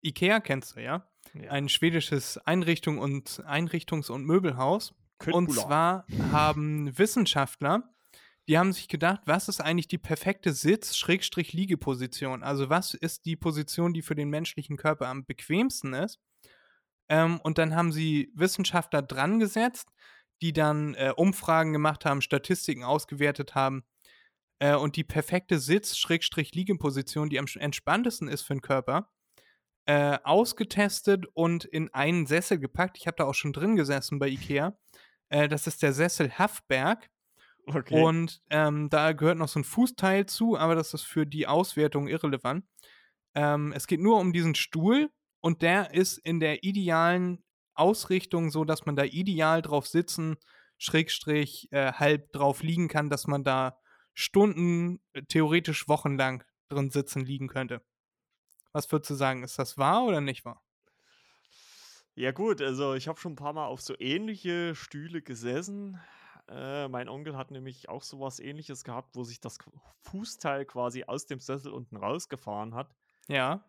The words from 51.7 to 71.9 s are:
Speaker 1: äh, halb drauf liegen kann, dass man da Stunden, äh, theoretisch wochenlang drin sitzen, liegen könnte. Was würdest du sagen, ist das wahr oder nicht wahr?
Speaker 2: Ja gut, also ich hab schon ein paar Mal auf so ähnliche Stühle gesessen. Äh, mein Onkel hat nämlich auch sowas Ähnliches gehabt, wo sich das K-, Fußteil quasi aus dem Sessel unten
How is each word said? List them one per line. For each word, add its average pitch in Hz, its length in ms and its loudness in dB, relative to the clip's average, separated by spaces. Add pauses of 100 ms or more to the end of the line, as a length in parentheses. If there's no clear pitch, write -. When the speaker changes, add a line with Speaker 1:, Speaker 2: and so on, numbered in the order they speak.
Speaker 1:
äh, 135 220 0
halb 147 400 0
drauf 143 280 2
liegen 165 260 0
kann, 147 220 -2
dass 143 160 -2
man 143 180 -2
da 131 360 0 (340)
Stunden, 175 840 2 (140)
äh, 139 100 -10
theoretisch 160 640 2
wochenlang 135 560 0 (260)
drin 139 220 -2
sitzen, 139 340 -2
liegen 135 220 -6
könnte. 127 340 -6 (920)
Was 147 180 -4
würdest 151 200 0
du 147 40 -4
sagen, 131 280 -2
ist - 160 -14
das - 180 -6
wahr 165 280 4
oder 180 160 0
nicht 139 240 -6
wahr? - 180 -16 (1500)
Speaker 2:
Ja 123 160 -2
gut, 196 300 -2
also 135 320 -2
ich 131 140 -6
hab 156 120 -8
schon 175 140 -10
ein 131 40 -16
paar 143 160 -8
Mal 156 140 -6
auf 127 140 -10
so - 180 -12
ähnliche 175 760 -4
Stühle 160 460 -12
gesessen. 180 800 -8 (500)
Äh, 135 400 -8
mein 123 180 -8
Onkel 143 300 -12
hat 131 140 -12
nämlich 131 380 -16
auch 123 140 -12
sowas 135 360 -12
Ähnliches 139 440 -14
gehabt, 127 320 -12
wo 123 80 -8
sich 117 160 -16
das - 200 -16
K-, - 120 -20 (300)
Fußteil 156 640 -8
quasi 123 400 -6
aus 143 200 -8
dem 135 140 -12
Sessel 135 320 -10
unten 120 240 -14